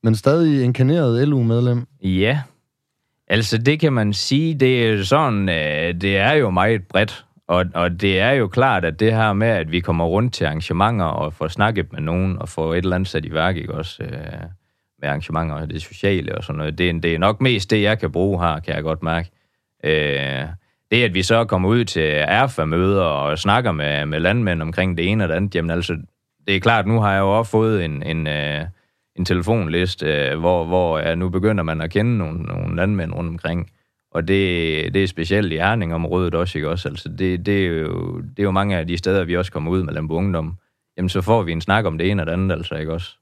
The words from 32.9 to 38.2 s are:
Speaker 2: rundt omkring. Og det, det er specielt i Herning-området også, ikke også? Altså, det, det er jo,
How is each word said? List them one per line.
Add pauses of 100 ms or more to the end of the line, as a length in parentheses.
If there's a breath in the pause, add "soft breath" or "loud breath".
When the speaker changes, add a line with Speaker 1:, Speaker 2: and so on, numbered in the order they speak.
Speaker 2:
rundt
omkring. (420)
Og
det,
det
er
specielt
i
Herning-området
også,
ikke
også?
Altså,
det,
det
er
jo,